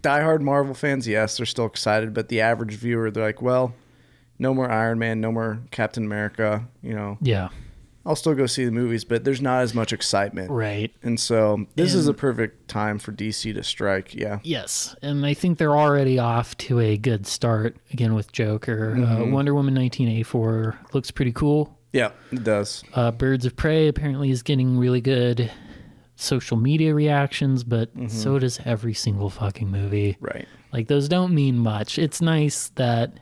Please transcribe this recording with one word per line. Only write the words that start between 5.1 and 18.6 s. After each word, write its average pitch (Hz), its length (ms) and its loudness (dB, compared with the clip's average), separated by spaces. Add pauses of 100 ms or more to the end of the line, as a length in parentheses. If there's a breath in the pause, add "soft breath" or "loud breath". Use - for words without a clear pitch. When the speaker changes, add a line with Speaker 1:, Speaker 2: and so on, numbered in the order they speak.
Speaker 1:
no 113 120 -2
more 113 280 -4 (100)
Captain 110 340 -4
America, 107 600 -2 (160)
you 117 120 -8
know. 101 260 -8
Speaker 2:
Yeah. 101 280 0 (580 loud breath)
Speaker 1:
I'll 151 100 0
still 156 180 0
go 135 120 2
see 123 180 -2
the 120 80 0
movies," 117 320 0
but 117 200 -2
there's 135 180 0
not 127 180 2
as 117 140 0
much 113 180 0
excitement. 101 580 -2
Speaker 2:
Right. 107 400 -2 (120)
Speaker 1:
And 117 180 -2
so 107 460 2 (100)
this 120 180 2
is 165 140 2
Speaker 2:
And 143 80 0
Speaker 1:
a - 20 -20
perfect 117 480 -4
time 104 320 -4
for 104 140 -10
D 104 180 -6
C 110 220 -6
to 98 100 -6
strike, 98 520 -2
yeah. 104 280 -4
Speaker 2:
Yes, - 600 -6
and 143 220 -2
I 143 100 2
think 175 240 0
they're 147 180 4
already 143 420 4
off 117 400 0
to 120 220 0
a 107 160 4
good 107 300 -2
start, 113 500 0 (160)
again, 117 220 2
with 104 180 -2
Joker. 110 640 -2